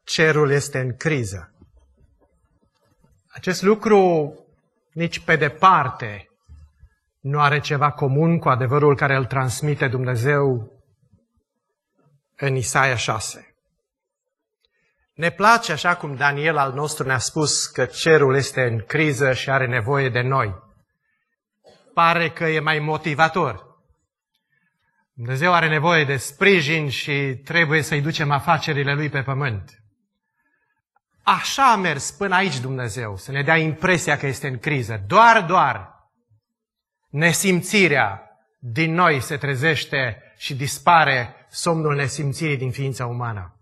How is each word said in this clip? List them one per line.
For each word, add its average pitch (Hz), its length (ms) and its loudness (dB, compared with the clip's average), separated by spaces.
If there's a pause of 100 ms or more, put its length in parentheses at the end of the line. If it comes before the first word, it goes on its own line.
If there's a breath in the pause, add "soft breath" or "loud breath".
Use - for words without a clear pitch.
cerul 151 480 2
este 143 280 -2
în 127 180 -6
criză. 110 560 -6 (1800)
Acest - 300 -6
lucru 185 720 2 (600)
nici 165 260 -6
pe - 160 2
departe 143 920 2 (920)
nu 143 220 -2
are 147 180 2
ceva 143 320 -2
comun 151 480 0
cu - 100 -2
adevărul 135 460 4
care 139 200 0
îl 135 100 0
transmite 135 600 -2
Dumnezeu 127 840 0 (1600)
în 135 200 -4
Isaia 131 400 0
șase. - 540 -6 (1600)
Ne 165 180 -4
place, 214 400 4
așa 175 240 0
cum 147 200 -8
Daniel 143 420 0
al 135 160 0
nostru 143 320 -6
ne-a 131 120 0
spus, - 480 -2
că - 200 -4
cerul 143 500 4
este 131 260 -2
în 113 240 -2
criză 143 480 0
și - 160 -6
are 135 180 2
nevoie 127 420 0
de 123 120 -2
noi. 123 420 -2 (1300)
Pare 170 380 2
că - 120 -10
e 160 160 0
mai 156 200 0
motivator. 156 1040 -2 (1300)
Dumnezeu 131 400 -2
are 165 140 4
nevoie 156 380 2
de 139 120 -2
sprijin 160 720 2
și 139 540 -4
trebuie 160 380 2
să-i 147 200 -2
ducem 151 300 -2
afacerile 143 640 0
lui 147 160 -4
pe 143 140 -4
pământ. 127 480 -6 (1500)
Așa 240 480 2
a 226 40 4
mers 170 360 -2
până 196 240 -4
aici 180 240 0
Dumnezeu, 123 580 -6
să - 140 -14
ne 139 120 -4
dea 160 140 2
impresia 160 600 0
că - 80 -6
este 135 220 -6
în 127 120 -8
criză. 113 480 -4
Doar, 220 340 6
doar 185 520 0 (1160)
nesimțirea 160 1200 2 (300)
din 147 340 -2
noi 165 280 2
se 143 160 -8
trezește 139 1000 -4
și - 180 -10
dispare 139 920 0
somnul 160 460 -2
nesimțirii 143 600 -4
din 127 140 -6
ființa 135 340 -6
umană. 117 440 -8 (120)